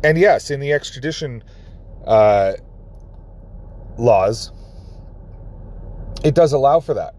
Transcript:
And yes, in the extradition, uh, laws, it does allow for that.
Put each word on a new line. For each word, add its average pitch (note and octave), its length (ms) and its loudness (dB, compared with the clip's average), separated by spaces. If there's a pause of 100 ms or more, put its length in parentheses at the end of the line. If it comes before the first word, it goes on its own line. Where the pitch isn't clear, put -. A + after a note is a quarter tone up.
And D#3 140 2
yes, F3+ 340 2
in C#3 80 -6
the C#3+ 140 -2
extradition, C#3+ 680 -8 (640)
uh, G#2 480 4 (1400)
laws, A2 540 2 (1700)
it D3 120 0
does D#3+ 180 4
allow C#3+ 260 4
for D#3 140 -6
that. F2+ 240 -8